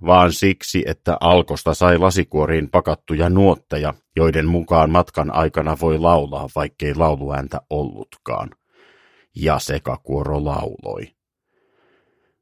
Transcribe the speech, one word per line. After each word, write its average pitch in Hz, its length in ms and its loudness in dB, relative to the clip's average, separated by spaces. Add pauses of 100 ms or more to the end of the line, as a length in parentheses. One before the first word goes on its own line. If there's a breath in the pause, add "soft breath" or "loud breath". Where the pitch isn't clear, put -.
vaan 90 260 6
siksi, - 540 -2
että 80 340 -4
Alkosta 82 540 2
sai 90 240 4
lasikuoriin 80 720 0
pakattuja 82 600 0
nuotteja, 85 640 2 (220)
joiden 80 300 2
mukaan 82 440 2
matkan 80 400 0
aikana 78 500 -2
voi 80 180 0
laulaa, 73 580 0
vaikkei 73 380 -6
lauluääntä 71 680 -4 (100)
ollutkaan. 60 800 -8 (880 soft breath)
Ja 76 220 0
sekakuoro 71 840 -6
lauloi. - 640 -8 (1300)